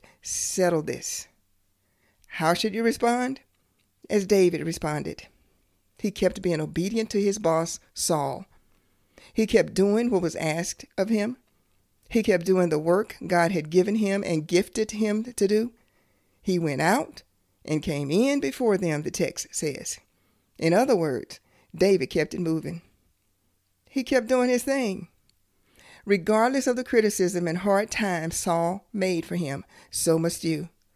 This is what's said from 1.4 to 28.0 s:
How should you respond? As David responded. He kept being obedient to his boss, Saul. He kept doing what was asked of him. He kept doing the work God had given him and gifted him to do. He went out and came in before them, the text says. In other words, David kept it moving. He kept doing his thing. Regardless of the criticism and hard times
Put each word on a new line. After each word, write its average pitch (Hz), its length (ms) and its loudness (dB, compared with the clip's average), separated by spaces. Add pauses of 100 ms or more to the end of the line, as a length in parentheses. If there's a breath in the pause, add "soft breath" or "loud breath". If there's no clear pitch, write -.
How 165 260 0
should 196 180 -2
you 226 120 -2
respond? 240 560 0 (680)
As 202 180 0
David 190 380 4
responded. 160 600 -6 (720)
He 202 140 -4
kept 185 280 -2
being 170 200 0
obedient 196 500 -4
to 208 100 0
his 202 200 0
boss, 165 400 0 (140)
Saul. 147 520 -2 (840 loud breath)
He 220 120 2
kept 190 300 2
doing 202 340 2
what 196 140 0
was 160 140 -2
asked 160 480 -6 (120)
of 196 120 0
him. 220 280 0 (760)
He 220 100 2
kept 185 220 2
doing 180 240 4
the 156 100 0
work 175 380 0 (100)
God 175 260 2
had 151 180 -4
given 185 240 2
him 202 320 0
and 156 200 -2
gifted 208 440 0
him 214 340 -2
to 240 240 0
do. 220 240 0 (680)
He 185 160 0
went 147 240 0
out 202 400 0 (420)
and 151 180 -2
came 143 280 -4
in 262 280 2
before 262 380 0
them, 165 260 -2
the 156 80 -6
text - 400 -4
says. - 480 -6 (600)
In 165 160 2
other 247 200 4
words, 156 460 -2 (340 soft breath)
David 180 340 4
kept 156 260 -2
it - 60 -4
moving. 160 420 -4 (1080)
He 262 160 -4
kept 247 220 0
doing 247 240 2
his 247 120 2
thing. 247 460 -2 (960 loud breath)
Regardless 220 640 2
of 254 100 2
the 254 80 -4
criticism 196 640 2
and 165 80 -2
hard 202 340 0
times 170 460 -2